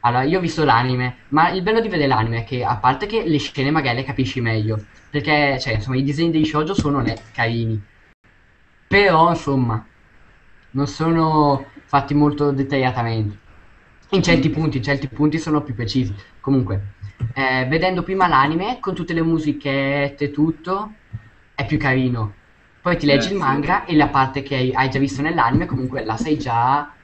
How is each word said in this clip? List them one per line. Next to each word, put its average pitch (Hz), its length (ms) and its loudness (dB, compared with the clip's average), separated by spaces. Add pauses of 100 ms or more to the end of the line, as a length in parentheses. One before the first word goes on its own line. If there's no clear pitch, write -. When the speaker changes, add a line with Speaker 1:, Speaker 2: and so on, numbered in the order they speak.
Speaker 1:
Allora, 123 220 2
io 165 160 0
ho - 20 -2
visto 160 220 -2
l'anime, 127 540 2 (120)
ma 160 200 2
il 185 120 -4
bello 220 200 0
di 220 80 -4
vedere 151 180 0
l'anime 113 320 0
è 110 40 -6
che, 123 200 -6
a - 140 -2
parte 139 280 2
che 214 220 -2
le 156 100 2
scene 139 340 -2
magari 135 260 0
le 135 60 -4
capisci 123 380 -2
meglio, 110 420 -2 (260)
perché, 147 500 2
cioè, 117 140 -4
insomma, 127 240 -2
i 135 60 0
disegni 151 280 0
dei 156 140 2
shoujo 156 280 -2
sono 143 280 0
ne-, 104 200 -4 (120)
carini. 113 460 -2 (1080)
Però, 180 420 6
insomma, 131 560 0 (840)
non 139 160 -2
sono 156 760 2 (200)
fatti 139 280 0
molto 147 380 2
dettagliatamente. 123 880 -2 (760)
In 190 100 2
certi 160 260 4
Speaker 2:
Mm. - 40 0
Speaker 1:
punti, 151 240 -2
in 113 60 -4
certi 139 240 -2
punti 151 320 0
sono 151 240 0
più 135 100 -10
precisi. 113 400 -2 (280)
Comunque, 101 540 -2 (380)
eh, 131 360 0
vedendo 175 340 0
prima 190 240 0
l'anime, 156 540 2
con 190 120 -4
tutte 170 200 -6
le 165 80 0
musichette 143 1040 0
e 143 60 -4
tutto, 185 640 -2 (600)
è 143 100 -2
più 151 120 -2
carino. 127 560 0 (480)
Poi 175 160 0
ti 143 80 -4
leggi 139 240 4
Speaker 2:
Eh, 202 40 -2
Speaker 1:
il 196 40 -2
Speaker 2:
sì. 160 60 -2
Speaker 1:
manga 147 420 0
e 170 100 -2
la 143 120 6
parte 135 340 0
che 135 140 -6
hai, 127 180 0
hai 131 160 0
già 135 100 -2
visto 135 220 -2
nell'anime, 151 460 2
comunque 127 360 -4
la 110 140 -4
sai 147 200 0
già. 127 540 0 (120)